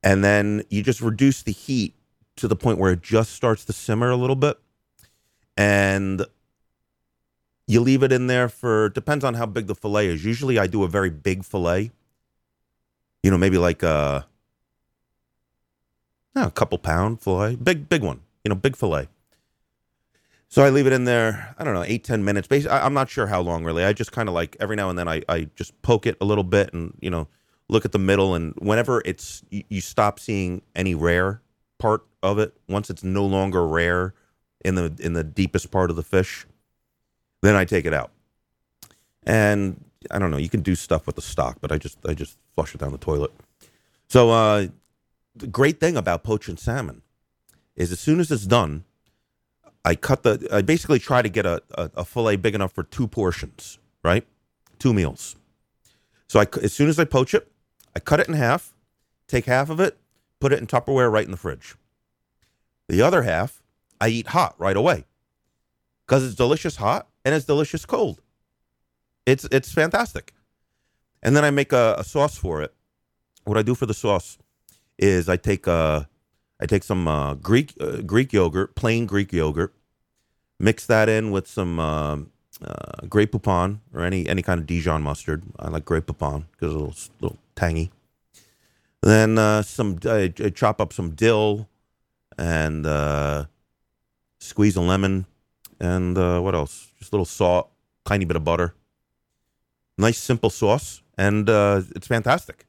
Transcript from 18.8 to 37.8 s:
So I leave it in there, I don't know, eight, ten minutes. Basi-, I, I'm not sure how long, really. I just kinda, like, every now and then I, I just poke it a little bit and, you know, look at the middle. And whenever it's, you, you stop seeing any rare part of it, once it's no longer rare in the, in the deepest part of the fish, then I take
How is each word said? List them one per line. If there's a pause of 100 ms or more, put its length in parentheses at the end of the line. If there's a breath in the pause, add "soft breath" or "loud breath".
So
I
leave
it
in
there,
I
don't
know,
eight,
ten
minutes.
Basi-,
I,
I'm
not
sure
how
long,
really.
I
just
kinda,
like,
every
now
and
then
I,
I
just
poke
it
a
little
bit
and,
you
know, (400)
look
at
the
middle.
And
whenever
it's,
you,
you
stop
seeing (120)
any
rare (360)
part (200)
of
it, (100)
once
it's
no
longer
rare (500)
in
the,
in
the
deepest
part
of
the
fish, (960)
then
I
take